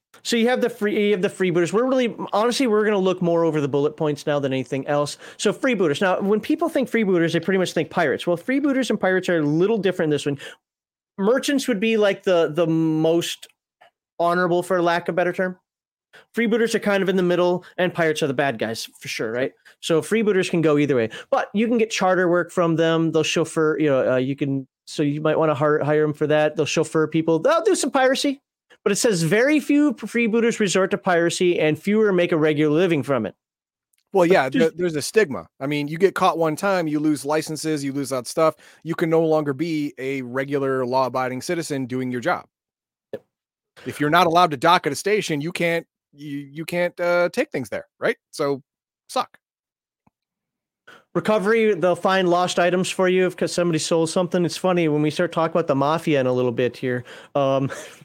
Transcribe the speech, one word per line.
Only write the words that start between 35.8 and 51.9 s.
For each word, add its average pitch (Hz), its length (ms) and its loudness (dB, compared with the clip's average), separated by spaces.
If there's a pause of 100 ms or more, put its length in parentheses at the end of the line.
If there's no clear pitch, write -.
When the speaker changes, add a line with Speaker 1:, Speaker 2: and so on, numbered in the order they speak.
Speaker 2:
you 160 100 -8
get 185 160 4
caught 170 240 0
one 160 180 0
time, 185 320 0
you 151 100 -2
lose 147 280 0
licenses, 156 580 -2
you 135 80 -4
lose 135 160 -6
that 127 180 -4
stuff. 160 300 0 (260)
You 160 120 -6
can 170 160 0
no 160 120 4
longer 156 300 2
be 147 460 -2
a 135 240 -6
regular 135 640 -2
law-abiding 127 560 -2
citizen 151 440 -4
doing 127 240 -4
your 123 120 -6
job. 170 240 -4 (640)
Speaker 1:
Yep. - 100 -12 (640)
Speaker 2:
If 127 160 -8
you're 147 100 0
not 175 160 4
allowed 170 260 4
to 143 40 -6
dock 165 300 2
at 143 60 -2
a 131 40 -8
station, 170 460 -2
you 170 100 -6
can't, 170 340 -2 (280)
you, 143 240 -12
you 143 260 -12
can't, 175 340 -4
uh, 175 320 0
take 254 200 -4
things 127 180 -8
there, - 180 -10 (140)
right? 156 160 0 (140)
So, 143 320 -4 (480)
suck. - 280 -6 (1800)
Speaker 1:
Recovery, 214 560 2
they'll 175 220 0